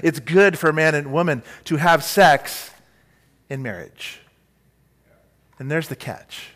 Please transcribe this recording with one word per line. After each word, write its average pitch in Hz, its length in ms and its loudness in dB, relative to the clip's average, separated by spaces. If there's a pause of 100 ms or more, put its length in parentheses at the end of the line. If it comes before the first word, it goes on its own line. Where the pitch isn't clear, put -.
it's 147 180 -2
good 175 380 2
for 156 100 0
a 156 40 2
man 156 220 2
and 143 180 -6
woman 151 300 0 (220)
to 165 120 -4
have 160 280 2
sex - 680 2 (800)
in 135 140 -10
marriage. - 560 -12 (1400)
And 135 120 -10
there's 156 180 -4
the - 80 -10
catch. - 600 -16